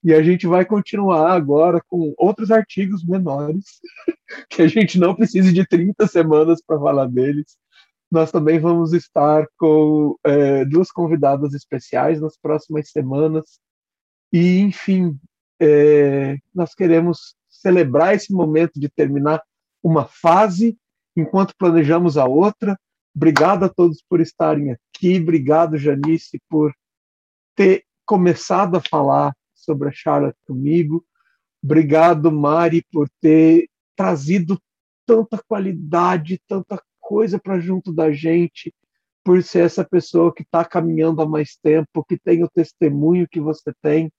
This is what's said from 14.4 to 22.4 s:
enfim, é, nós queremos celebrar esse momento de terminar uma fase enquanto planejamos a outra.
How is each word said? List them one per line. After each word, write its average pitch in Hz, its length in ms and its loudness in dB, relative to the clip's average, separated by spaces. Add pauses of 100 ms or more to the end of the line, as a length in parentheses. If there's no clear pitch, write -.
enfim, 185 600 -2 (400)
é, 147 760 4 (160)
nós 175 220 -6
queremos 165 600 0 (140)
celebrar 160 640 0
esse 202 180 -4
momento 160 480 -2
de 143 100 -6
terminar 147 520 -2 (400)
uma 160 240 0
fase 196 720 0 (400)
enquanto 190 400 -2
planejamos 165 580 2
a 139 100 2
outra. 190 520 0 (380)